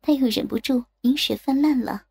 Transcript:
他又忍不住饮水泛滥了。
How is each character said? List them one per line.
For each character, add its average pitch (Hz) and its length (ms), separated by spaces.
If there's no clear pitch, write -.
他 302 100
又 269 160
忍 - 180
不 220 140
住 247 240
饮 262 160
水 - 180
泛 269 260
滥 294 180
了。 208 320